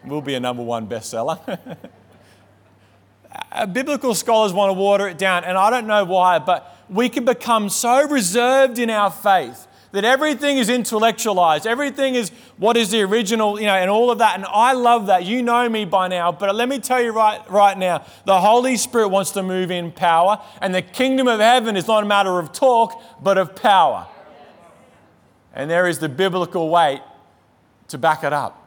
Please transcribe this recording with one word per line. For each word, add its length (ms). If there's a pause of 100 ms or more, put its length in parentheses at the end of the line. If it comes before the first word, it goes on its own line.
It 60
will 100
be 140
a 60
number 220
one 260
bestseller. 920
<laughs> 60 (1600)
Uh, 120
biblical 480
scholars 400
wanna 200
water 340
it 100
down, 280
and 120
I 140
don't 160
know 180
why, 360
but 360 (120)
we 200
can 160
become 440
so 400
reserved 720
in 100
our 180
faith 600 (240)
that 120
everything 540
is 100
intellectualized, 1000
everything 480
is 160 (280)
what 180
is 140
the 120
original, 560
you 80
know, 80
and 160
all 200
of 80
that. 180
And 100
I 260
love 340
that. 180
You 180
know 260
me 160
by 240
now, 220
but 240
let 140
me 100
tell 240
you 80
right, 300 (100)
right 260
now, 280 (200)
the 160
Holy 360
Spirit 320
wants 240
to 100
move 280
in 200
power, 500 (200)
and 140
the 80
kingdom 440
of 140
heaven 360
is 120
not 160
a 20
matter 320
of 140
talk, 500 (180)
but 160
of 200
power. 500 (1500)
And 140
there 200
is 100
the 100
biblical 600
weight 340 (840)
to 100
back 240
it 100
up. 240 (100)